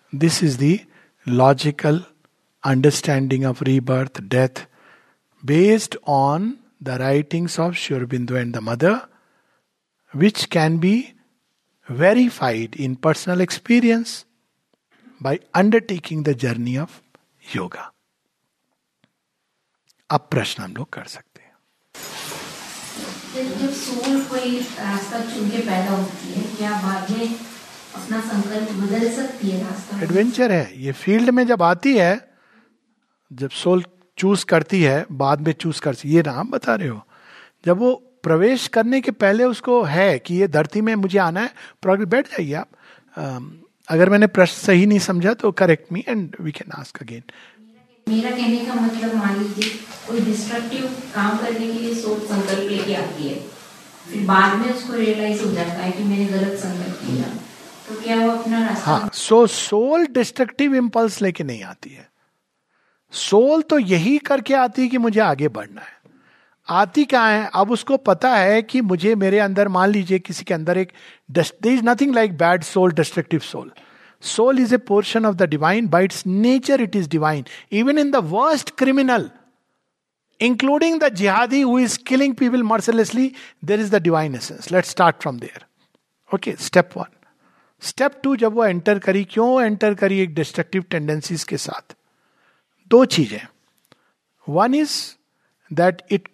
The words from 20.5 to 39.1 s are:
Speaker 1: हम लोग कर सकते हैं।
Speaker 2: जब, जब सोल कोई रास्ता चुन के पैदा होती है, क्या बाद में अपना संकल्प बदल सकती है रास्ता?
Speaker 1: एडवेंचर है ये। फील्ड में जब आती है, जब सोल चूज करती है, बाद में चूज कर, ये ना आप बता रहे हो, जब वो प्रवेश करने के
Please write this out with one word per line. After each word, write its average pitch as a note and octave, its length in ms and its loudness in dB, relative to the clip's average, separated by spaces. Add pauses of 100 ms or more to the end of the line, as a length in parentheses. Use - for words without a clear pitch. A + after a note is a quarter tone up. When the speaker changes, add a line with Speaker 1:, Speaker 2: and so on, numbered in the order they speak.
Speaker 1:
हम F#2 140 -14
लोग C3+ 160 -12
कर - 120 -16
सकते - 380 -20
हैं। - 100 -20 (1800)
Speaker 2:
जब, C4 240 -6
जब C4+ 120 -2
सोल C4+ 520 -2
कोई B3 380 -4
रास्ता G3+ 600 -6
चुन A3 300 -4
के A3+ 80 -4
पैदा G3 340 -2
होती F#3 400 -4
है, A3 240 -6
क्या G#3 140 -4
बाद F#3+ 400 -4
में A#3 240 -4 (600)
अपना A3 260 -6
संकल्प G#3+ 500 -4
बदल G#3 420 -2
सकती C4 380 -4
है F#3 200 -4
रास्ता? G3+ 320 -10
Speaker 1:
एडवेंचर A3 500 2
है C3 300 -2
ये। C3+ 100 -6
फील्ड A3+ 380 2
में B3 160 2
जब A3+ 160 2
आती F3+ 360 2
है, F#3 360 2 (1000)
जब C3 180 -8
सोल F3+ 340 0 (340)
चूज F#3+ 260 2
करती E3+ 380 2
है, C#3+ 300 2
बाद C#3 280 0
में D#3 120 0
चूज D#3+ 280 -6
कर, C3+ 240 -2
ये D#3+ 180 4
ना D3 100 -4
आप D3+ 140 -6
बता - 280 -2
रहे F3+ 140 -2
हो, G#2+ 180 -10 (600)
जब F3+ 120 2
वो B3 160 2 (280)
प्रवेश F#3+ 460 2
करने A#3+ 320 2
के B3 100 -4